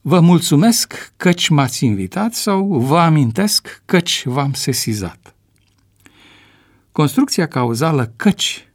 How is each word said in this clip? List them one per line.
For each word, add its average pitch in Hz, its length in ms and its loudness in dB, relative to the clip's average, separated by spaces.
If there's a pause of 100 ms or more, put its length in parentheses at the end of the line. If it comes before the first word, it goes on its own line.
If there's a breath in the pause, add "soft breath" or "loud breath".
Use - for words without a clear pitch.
„Vă 170 200 2
mulțumesc 170 960 2
căci - 320 0
m-ați 143 360 0
invitat” 113 500 -2
sau 196 440 -2
„Vă 135 200 2
amintesc 143 840 0
căci - 400 -2
v-am 139 280 -2
sesizat”. 107 840 -6 (1600 soft breath)
Construcția 170 540 0
cauzală 127 720 -2
„căci” - 580 -2